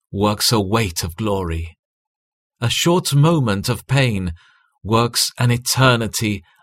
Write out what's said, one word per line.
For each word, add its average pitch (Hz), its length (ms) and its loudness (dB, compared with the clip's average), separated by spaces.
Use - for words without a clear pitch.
works 101 400 0
a 113 80 4
weight 101 440 -2
of 82 120 -8
glory. 87 600 -4
A 120 100 -2
short 175 460 0
moment 143 520 2
of 113 200 -4
pain 107 460 0
works 117 560 0
an 123 100 4
eternity 120 960 0